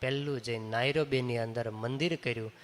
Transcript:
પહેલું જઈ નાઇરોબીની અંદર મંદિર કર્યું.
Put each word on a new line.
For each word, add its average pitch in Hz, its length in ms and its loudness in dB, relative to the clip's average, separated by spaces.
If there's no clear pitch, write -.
પહેલું 139 400 0
જઈ 117 180 -2
નાઇરોબીની 127 800 2
અંદર 113 320 -2
મંદિર 135 460 0
કર્યું. 113 360 -4